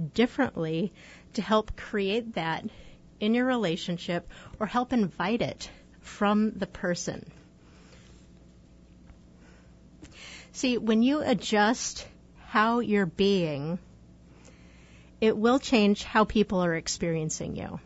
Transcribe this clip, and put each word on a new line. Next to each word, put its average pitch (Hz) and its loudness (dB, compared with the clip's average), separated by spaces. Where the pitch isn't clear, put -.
differently 180 0
to 214 -4
help 214 0
create 220 -4
that 160 -4
in 220 2
your 247 4
relationship 180 -2
or 214 -2
help 247 -2
invite 214 0
it - -6
from 208 0
the 196 -6
person. - -6
See, 247 0
when 220 2
you 277 2
adjust - 0
how 233 2
you're 202 2
being, 165 0
it 220 4
will 240 4
change 208 4
how 214 4
people 202 2
are 165 0
experiencing 160 -4
you. - -10